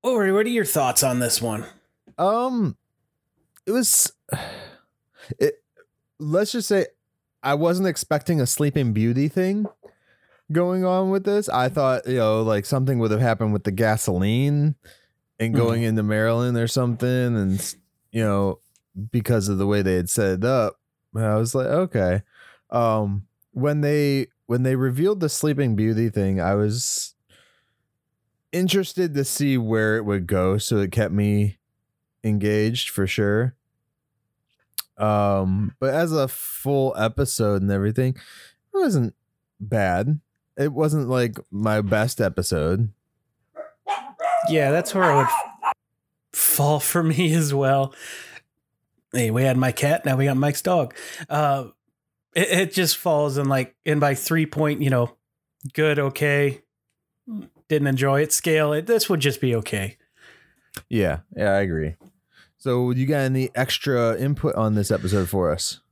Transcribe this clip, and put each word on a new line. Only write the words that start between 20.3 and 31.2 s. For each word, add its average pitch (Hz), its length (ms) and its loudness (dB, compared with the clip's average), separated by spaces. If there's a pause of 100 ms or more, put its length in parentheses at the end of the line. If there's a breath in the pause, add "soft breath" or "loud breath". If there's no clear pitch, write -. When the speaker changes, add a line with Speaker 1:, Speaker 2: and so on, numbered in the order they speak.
Speaker 2:
it 107 60 -2
up, 123 340 0 (360)
I 107 200 0
was 117 180 -2
like, 131 140 -2
"Okay." 101 540 0 (480 loud breath)
Um, 110 580 0 (240)
when 147 300 -2
they, 143 460 0 (180)
when 123 180 0
they 131 140 2
revealed 143 420 0
the 160 100 0
Sleeping 139 460 0
Beauty 110 340 2
thing, 95 300 0
I 92 160 0
was 107 580 -2 (1400 soft breath)
interested 180 600 0
to 139 120 0
see 135 320 0
where 110 400 2
it 107 80 -4
would 98 220 0
go. 95 300 2
So 107 200 0
it 98 160 0
kept 104 200 0
me 104 440 0 (680)